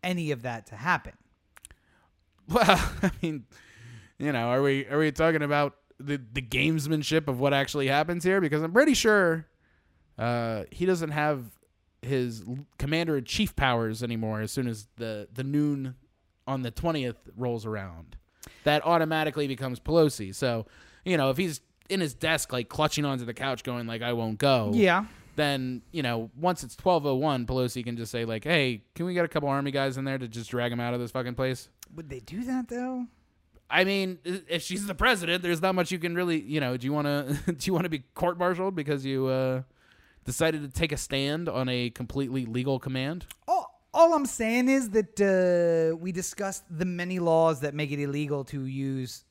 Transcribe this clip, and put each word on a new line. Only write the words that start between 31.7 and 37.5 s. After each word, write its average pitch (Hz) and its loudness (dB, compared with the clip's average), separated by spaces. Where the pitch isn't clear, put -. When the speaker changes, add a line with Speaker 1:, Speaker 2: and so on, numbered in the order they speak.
Speaker 1:
Would 160 -14
they 131 -10
do 170 -10
that, 254 -2
though? 247 -6
Speaker 2:
I 170 4
mean, 190 0
i-, 180 -4
if 160 -2
she's 202 -4
the 190 -4
president, 180 2
there's 175 0
not 190 2
much 180 0
you 185 -4
can 170 -2
really, 170 0
you 139 -2
know, 127 0
do 120 -6
you 143 0
wanna, 143 0
<laughs> - -6
do 175 0